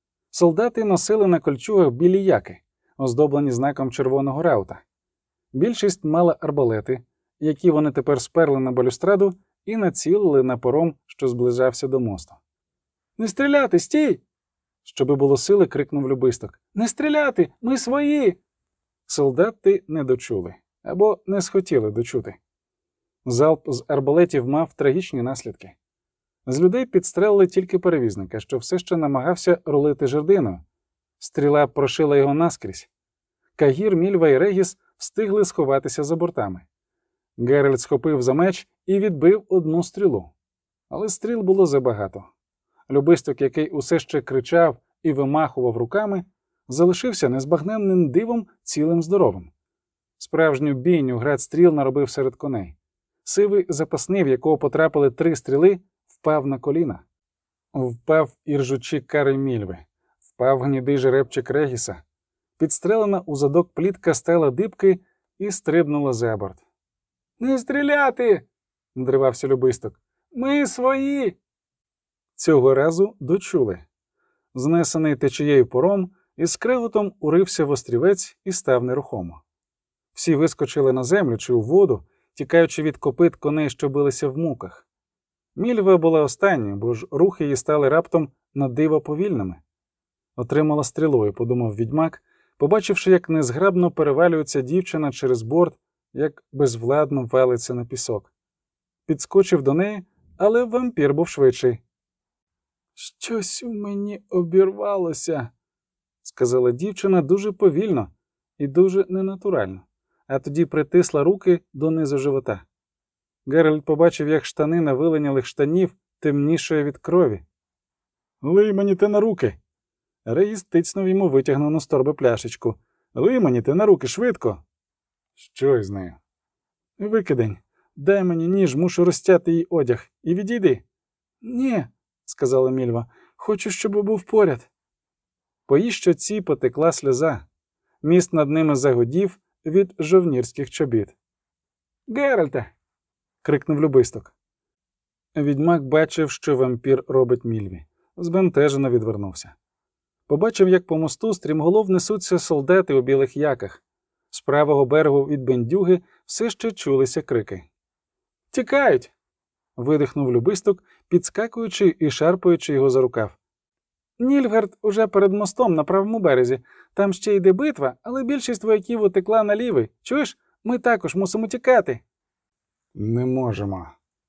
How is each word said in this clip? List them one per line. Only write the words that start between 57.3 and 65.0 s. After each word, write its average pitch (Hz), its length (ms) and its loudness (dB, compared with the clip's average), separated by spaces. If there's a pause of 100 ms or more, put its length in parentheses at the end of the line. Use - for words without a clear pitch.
Впав 139 720 -2
і 147 140 -2
ржучі 139 420 -4
кари 139 360 0
Мільви. 117 420 -6 (420)
Впав 131 400 -2
гнідий 135 380 0
жеребчик 131 520 0
Регіса. 127 520 -4 (560)
Підстрелена 196 640 0
у 156 160 -8
задок 143 380 0
плітка 170 400 -2
стала 165 360 2
дибки 180 500 0 (380)